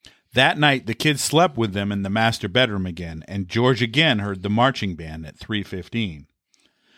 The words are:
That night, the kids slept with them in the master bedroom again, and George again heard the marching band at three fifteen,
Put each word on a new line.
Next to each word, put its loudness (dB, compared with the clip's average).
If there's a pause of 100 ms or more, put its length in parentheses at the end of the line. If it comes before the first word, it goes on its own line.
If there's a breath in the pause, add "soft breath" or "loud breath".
(340 soft breath)
That 4
night, 2
the -2
kids 0
slept 2
with 0
them -2
in -2
the -4
master 0
bedroom 0
again, -8
and -6
George 4
again 2
heard -4
the -2
marching 0
band -12
at -16
three -6
fifteen, -8 (680 soft breath)